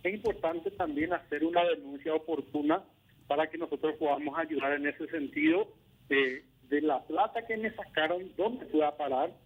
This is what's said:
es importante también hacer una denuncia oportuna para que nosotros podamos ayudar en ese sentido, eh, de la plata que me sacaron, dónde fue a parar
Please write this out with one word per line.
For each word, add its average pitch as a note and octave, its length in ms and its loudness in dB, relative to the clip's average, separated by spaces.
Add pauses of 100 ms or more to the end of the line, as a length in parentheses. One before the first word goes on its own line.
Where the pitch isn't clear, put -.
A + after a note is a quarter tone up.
es F#3 100 0
importante G3 600 -2
también D#3+ 420 -2
hacer D3 280 -4
una E3+ 220 4
denuncia D3+ 500 -2
oportuna D#3 720 0 (420)
para D#3 220 2
que E3 80 -10
nosotros D#3 400 -2
podamos D3 420 0
ayudar D3 360 0
en C#3+ 120 -2
ese D3 220 -4
sentido, D#3 640 2 (380)
eh, C3+ 340 2 (240)
de D3 140 2
la C#3+ 220 2
plata G#3+ 420 0
que A3+ 100 -4
me A3 180 -4
sacaron, D#3 640 -2
dónde A3+ 300 -2
fue D3+ 180 4
a D3 120 0
parar C#3+ 360 0 (140)